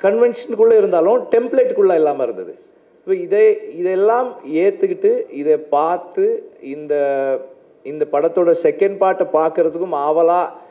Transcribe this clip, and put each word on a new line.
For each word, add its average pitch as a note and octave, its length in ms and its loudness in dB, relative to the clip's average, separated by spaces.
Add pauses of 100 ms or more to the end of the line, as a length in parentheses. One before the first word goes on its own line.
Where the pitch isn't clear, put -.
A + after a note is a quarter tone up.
கன்வென்ஷனுக்குள்ள A3+ 760 2
இருந்தாலும் G3 460 2
டெம்ப்ளேட்டுக்குள்ள A#3 680 2
இல்லாம D3 300 0
இருந்தது. F#2+ 320 -8 (520)
இப்ப F#3+ 80 0
இதை, G3+ 600 0
இதெல்லாம் G#3 600 0 (160)
ஏத்துக்கிட்டு, G3 800 0
இதை D3 260 0
பார்த்து, E3 680 -2 (360)
இந்த, D3 320 -8 (920)
இந்த D3+ 280 -6
படத்தோட E3 420 2 (100)
செகண்ட் G3 340 0
பார்ட்டை F#3 360 0
பார்க்கறதுக்கும் D#3+ 600 -2
ஆவலா E3 480 2 (300)